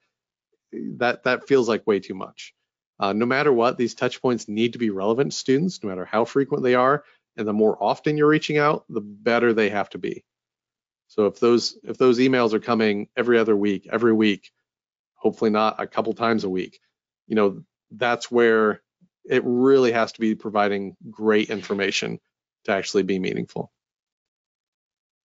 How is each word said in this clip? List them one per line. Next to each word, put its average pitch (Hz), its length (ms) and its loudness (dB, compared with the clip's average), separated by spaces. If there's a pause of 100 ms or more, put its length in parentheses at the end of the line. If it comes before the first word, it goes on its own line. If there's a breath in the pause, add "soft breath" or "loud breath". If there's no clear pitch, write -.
(720)
that, 117 500 -6
that 127 240 -2
feels 127 220 2
like 104 180 -2
way 101 140 2
too 98 140 -12
much. - 380 -16 (460)
Uh, 98 140 -2
no 107 120 0
matter 135 280 2
what, 120 260 2
these 120 160 -4
touch - 260 -4
points 123 280 -2
need 113 240 -2
to 120 80 -12
be 110 100 -2
relevant 113 400 -2
to - 80 -8
students, 156 420 -2
no 107 80 -8
matter 92 160 -8
how 110 200 0
frequent 139 400 -2
they 123 100 2
are. 131 300 2 (320 soft breath)
And 107 100 -6
the 107 60 -2
more 107 280 2
often 131 360 -2
you're 147 100 2
reaching 151 320 2
out, 147 300 0
the 113 120 -8
better 113 520 0
they 107 180 2
have 101 200 -4
to - 80 -12
be. - 260 -10 (840)
So 104 200 0
if 98 120 -4
those, 120 460 2
if 110 120 -12
those 123 220 4
emails 123 340 2
are 107 60 2
coming 107 480 0 (100)
every 120 220 2
other 110 180 2
week, 101 320 -2
every 113 240 2
week, 107 380 0 (640)
hopefully 110 380 -2
not 107 280 0
a 101 60 -8
couple 110 280 -4
times 113 280 -2
a 98 80 -4
week, 92 300 -6 (480)
you 110 80 -2
know, 98 260 0 (300)
that's 120 400 -4
where 113 500 2 (420)
it 127 200 0
really 127 480 4
has 113 200 0
to - 80 -18
be 110 140 0
providing 101 600 -2 (120)
great 107 420 0
information 101 680 -4 (460)
to 110 80 -4
actually 95 320 -2
be 92 160 -2
meaningful. - 500 -8 (1600)